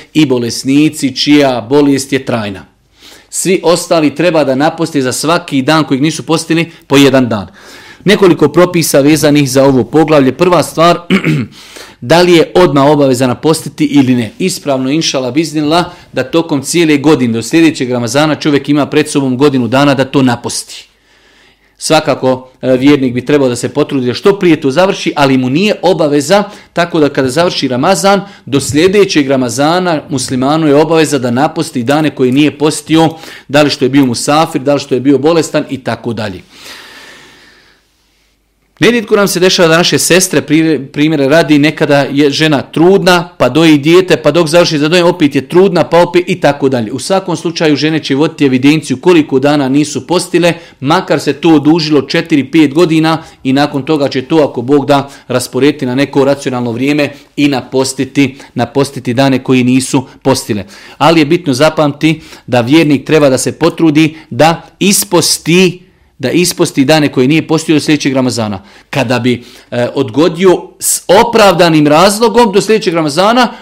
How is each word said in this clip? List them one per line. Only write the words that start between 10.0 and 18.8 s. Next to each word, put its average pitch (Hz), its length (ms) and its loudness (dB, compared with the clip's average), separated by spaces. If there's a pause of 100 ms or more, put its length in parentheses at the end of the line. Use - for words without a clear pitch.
Prva 175 300 0
stvar, 165 360 0 (560)
<clears throat> - 460 -20
da 156 220 2
li 175 100 4
je 160 220 2
odmah 147 300 4
obaveza 135 420 2
napostiti 151 580 -2
ili 135 300 2
ne? 113 240 -4
Ispravno, 135 520 -4
inšala 143 400 -4
biznila, 156 540 -2 (280)
da 131 100 -4
tokom 160 400 -2
cijele 160 360 0
godine 131 340 2
do 113 100 -4
sljedećeg 143 480 0
Ramazana 123 440 -2
čovjek 143 340 -2
ima 143 180 0